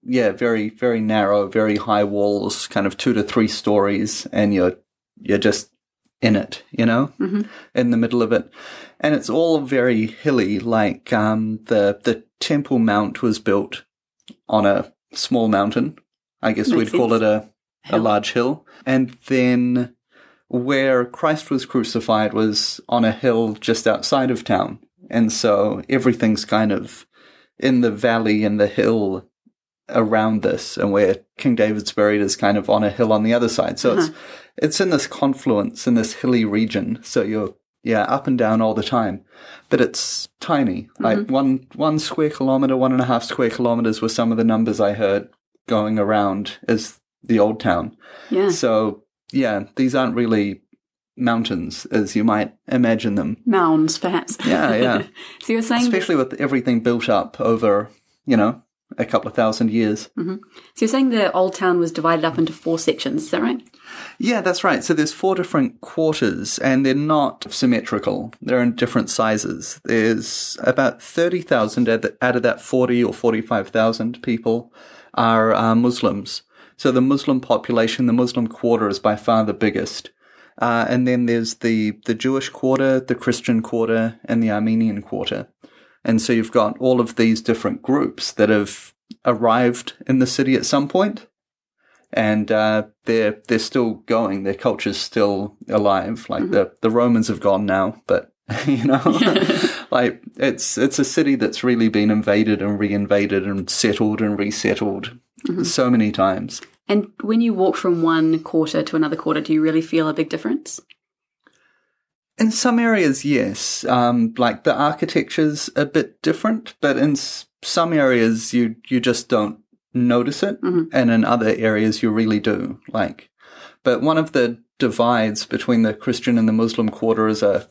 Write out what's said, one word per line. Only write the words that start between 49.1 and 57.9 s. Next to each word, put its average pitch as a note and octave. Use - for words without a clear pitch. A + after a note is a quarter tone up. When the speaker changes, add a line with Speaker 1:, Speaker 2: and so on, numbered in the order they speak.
Speaker 1:
yeah, A2
these C3
aren't B2+
really G#2+
mountains A2+
as G#2+
you G#2
might G#2+
imagine A2+
them. E2+
Speaker 2:
Mounds, D#3+
perhaps. -
Speaker 1:
Yeah, C3+
yeah. B2
Speaker 2:
<laughs> -
So -
you're A3+
saying A#3
Speaker 1:
Especially F#3
with C3
everything B2+
built A#2+
up G2+
over, A2